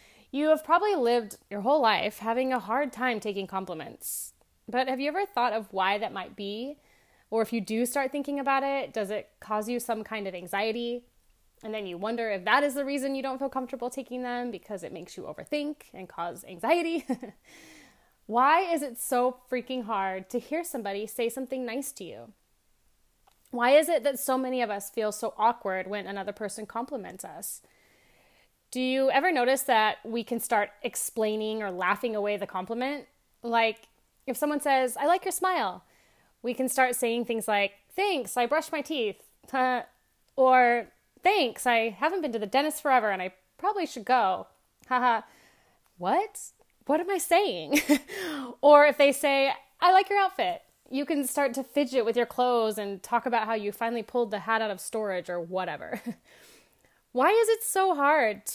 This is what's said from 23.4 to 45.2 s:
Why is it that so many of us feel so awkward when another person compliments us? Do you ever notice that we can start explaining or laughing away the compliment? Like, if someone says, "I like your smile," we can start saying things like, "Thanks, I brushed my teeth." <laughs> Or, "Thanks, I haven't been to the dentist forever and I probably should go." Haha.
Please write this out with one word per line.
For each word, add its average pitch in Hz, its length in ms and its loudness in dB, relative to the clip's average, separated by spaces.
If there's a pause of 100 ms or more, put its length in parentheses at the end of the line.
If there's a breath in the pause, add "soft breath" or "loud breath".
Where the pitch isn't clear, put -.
Why 240 200 2
is 302 160 8
it 311 160 2
that 262 160 0
so 262 180 0
many 254 240 -2
of 226 80 0
us 202 200 -6
feel 214 220 -2
so 214 260 -6
awkward 202 500 0
when 196 200 -6
another 196 240 -6
person 208 340 -10
compliments 233 580 -8
us? 170 380 -12 (1080 soft breath)
Do 247 100 -4
you 262 300 2
ever 285 200 6
notice 262 320 2
that 214 400 4
we 233 200 -4
can 233 160 -4
start 208 320 0 (120)
explaining 214 800 -2
or 202 100 -6
laughing 196 440 0
away 208 220 -2
the 190 100 -6
compliment? 233 600 -6 (340)
Like, 233 460 0 (380)
if 254 120 -4
someone 294 220 0
says, 262 380 2
"I 277 80 0
like 359 180 4
your 381 80 -4
smile," 254 520 -2 (600 soft breath)
we 247 80 -2
can 262 160 -2
start 254 260 2
saying 233 300 0
things 226 220 -4
like, 202 260 2 (220)
"Thanks, 359 420 -2
I 240 80 2
brushed 302 260 0
my 302 100 -4
teeth." 240 400 -4 (300)
<laughs> 254 320 0 (540)
Or, 254 500 6 (360)
"Thanks, 359 420 2
I 226 240 2
haven't 302 320 -2
been 277 120 -2
to 226 60 -2
the 208 60 -4
dentist 285 360 0
forever 247 280 4
and 190 120 -2
I 185 120 -8 (240)
probably 392 280 -2
should 226 200 -8
go." 196 420 2 (400)
Haha. 247 340 2 (760 soft breath)